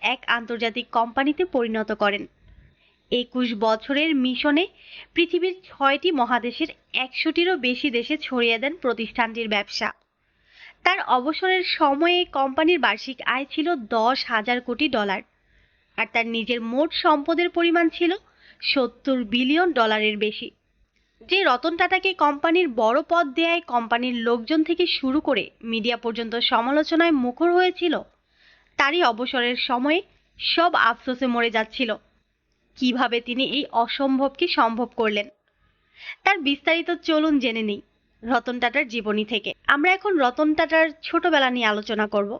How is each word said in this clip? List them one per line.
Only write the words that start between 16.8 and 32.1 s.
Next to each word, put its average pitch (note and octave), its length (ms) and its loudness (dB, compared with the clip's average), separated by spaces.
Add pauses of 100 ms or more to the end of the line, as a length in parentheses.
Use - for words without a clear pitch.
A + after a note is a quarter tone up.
সম্পদের E4 540 2
পরিমাণ E4+ 400 2
ছিল E4+ 220 0 (500)
সত্তর B3+ 600 0
বিলিয়ন C4 500 2
ডলারের G#3+ 440 2
বেশি। G#3+ 300 -4 (720)
যে F4+ 220 -2
রতন D#4+ 340 2
টাটাকে F#4 360 0
কোম্পানির E4 600 2
বড় A#3 280 2
পদ E4+ 300 2
দেয়ায় E4 340 0
কোম্পানির A#3+ 540 -2
লোকজন A#3+ 420 0
থেকে E4+ 220 0 (120)
শুরু C4+ 240 0
করে A#3 220 0 (200)
মিডিয়া A3+ 340 -2
পর্যন্ত A3+ 360 -6 (180)
সমালোচনায় D4+ 720 2
মুখর B3 280 0
হয়েছিল, F4+ 420 2 (880)
তারই D4 240 2
অবসরের A#3+ 600 0
সময়ে C#4 340 0 (400)
সব E4 320 2 (140)
আফসোসে B3 420 -2
মরে A#3 240 0
যাচ্ছিল। A3 400 -2 (840)